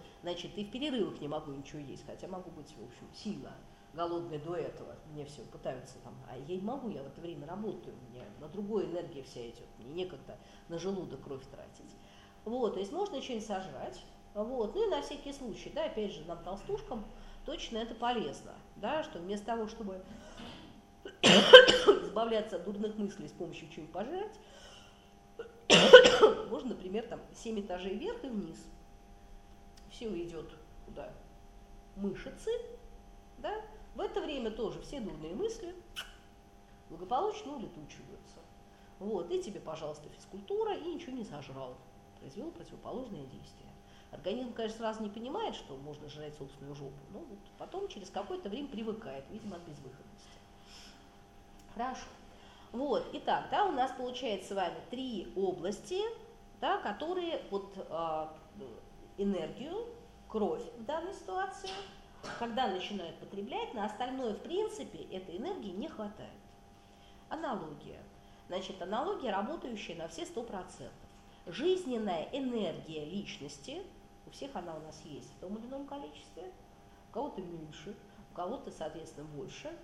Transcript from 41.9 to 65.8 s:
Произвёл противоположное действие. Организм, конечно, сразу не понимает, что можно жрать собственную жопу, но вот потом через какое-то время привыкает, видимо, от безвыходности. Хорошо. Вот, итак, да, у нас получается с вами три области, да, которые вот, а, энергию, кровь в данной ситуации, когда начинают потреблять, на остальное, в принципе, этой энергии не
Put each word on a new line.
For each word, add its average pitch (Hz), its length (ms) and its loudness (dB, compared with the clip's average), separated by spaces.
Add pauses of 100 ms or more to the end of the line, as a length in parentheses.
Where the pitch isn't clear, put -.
Произвёл 262 320 -10
противоположное 208 760 -8
действие. - 440 -16 (400)
Организм, 226 420 -4
конечно, 220 260 -4
сразу 220 240 -2
не 202 80 -4
понимает, 262 440 -2
что 143 220 -12
можно 147 320 -12
жрать 147 280 -10
собственную 139 380 -12
жопу, 143 240 -10 (140)
но 220 80 -10
вот 247 180 -12 (200)
потом 392 300 -6
через 190 220 -10
какое-то 208 380 -4
время 277 200 -4
привыкает, 196 640 -6
видимо, 196 260 -8
от 170 60 -10
безвыходности. - 680 -16 (1500)
Хорошо. 247 320 -4 (640)
Вот, 233 400 2
итак, 233 380 2
да, 349 160 6
у 349 60 4
нас 254 200 4
получается 247 600 -2
с - 20 0
вами 170 200 2 (140)
три 247 460 -4
области, 190 640 0 (600)
да, 349 180 2
которые 330 720 -2
вот, 196 220 -2 (180)
а, 156 460 -2 (800)
энергию, 202 680 0 (420)
кровь 202 340 2 (160)
в 226 60 -10
данной 330 300 -2
ситуации, 381 560 -4 (680)
когда 240 300 2
начинают 180 500 -4
потреблять, 247 560 -4
на 202 100 0
остальное, 254 500 -2
в 196 60 -8
принципе, 349 580 -2
этой 185 380 -8
энергии 262 340 -4
не 214 180 -4